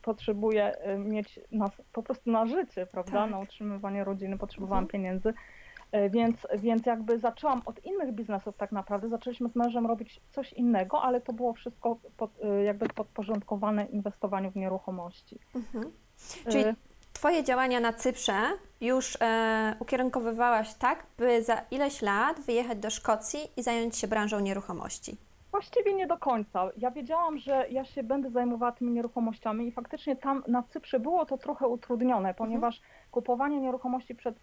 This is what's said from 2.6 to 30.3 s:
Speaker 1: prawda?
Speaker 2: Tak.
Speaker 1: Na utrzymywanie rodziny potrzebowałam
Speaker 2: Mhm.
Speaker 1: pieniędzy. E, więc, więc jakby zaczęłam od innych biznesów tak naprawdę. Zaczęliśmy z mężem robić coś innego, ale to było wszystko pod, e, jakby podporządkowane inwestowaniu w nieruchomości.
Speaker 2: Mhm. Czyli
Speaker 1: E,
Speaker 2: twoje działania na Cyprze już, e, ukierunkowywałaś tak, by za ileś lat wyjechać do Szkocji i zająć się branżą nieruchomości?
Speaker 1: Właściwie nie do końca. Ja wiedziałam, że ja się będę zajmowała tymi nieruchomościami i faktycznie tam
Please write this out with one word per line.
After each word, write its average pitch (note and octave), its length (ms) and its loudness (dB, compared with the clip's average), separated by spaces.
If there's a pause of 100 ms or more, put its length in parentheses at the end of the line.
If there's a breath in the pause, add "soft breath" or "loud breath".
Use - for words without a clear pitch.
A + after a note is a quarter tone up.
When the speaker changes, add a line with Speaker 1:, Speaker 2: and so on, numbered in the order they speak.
Speaker 1:
prawda? F#3 260 -6
Speaker 2:
Tak. G#3+ 180 2
Speaker 1:
Na G3 80 -4
utrzymywanie G3+ 640 -6
rodziny G3 340 -4
potrzebowałam G3 460 -2
Speaker 2:
Mhm. - 80 -6
Speaker 1:
pieniędzy. F#3+ 420 0 (580 loud breath)
E, G3+ 180 4
więc, A#3 260 4 (220)
więc A3+ 280 2
jakby A#3 320 2
zaczęłam A#3+ 480 0
od - 180 -12
innych F4 280 -2
biznesów G#3 440 -4
tak G#3 160 -4
naprawdę. G3+ 360 -2
Zaczęliśmy A#3 400 -4
z A#3 80 -2
mężem A#3+ 300 2
robić A3+ 340 -4 (100)
coś C4+ 220 -8
innego, A#3 500 4
ale B3 180 2
to B3 120 -8
było A#3 200 0
wszystko A#3 440 -4 (200)
pod, G#3+ 140 -4 (140)
e, G3+ 200 2
jakby G#3 240 0
podporządkowane G#3 960 -2
inwestowaniu G3 680 -2
w F#3+ 60 -8
nieruchomości. F#3 840 -6 (160)
Speaker 2:
Mhm. A#3+ 380 -6 (580 loud breath)
Czyli G#3+ 140 6
Speaker 1:
E, A3 100 4 (380)
Speaker 2:
twoje D#4 320 4
działania B3+ 360 4
na A#3 120 2
Cyprze A#3 460 0 (420)
już, B3+ 400 0
e, A3 600 4
ukierunkowywałaś A#3+ 960 2
tak, D4 320 0 (120)
by A#3+ 240 4
za A3+ 180 2 (100)
ileś C#4+ 320 0
lat A#3 380 2
wyjechać A#3+ 380 0
do G#3 120 -4
Szkocji A3 500 0 (160)
i B3 60 -4
zająć A#3 340 0
się G3+ 120 -2
branżą G#3 320 0
nieruchomości? G3 760 -4 (340)
Speaker 1:
Właściwie G4+ 440 0
nie F#4 120 0
do E4+ 120 0
końca. G3+ 580 0
Ja A#3+ 140 0
wiedziałam, D4+ 480 0
że C4 320 2
ja C4 140 -2
się C4+ 180 -6
będę C4 280 0
zajmowała A#3+ 420 2
tymi A#3+ 200 -2
nieruchomościami A#3 760 -2
i A#3+ 60 -6
faktycznie C4+ 440 -4
tam C4+ 320 -2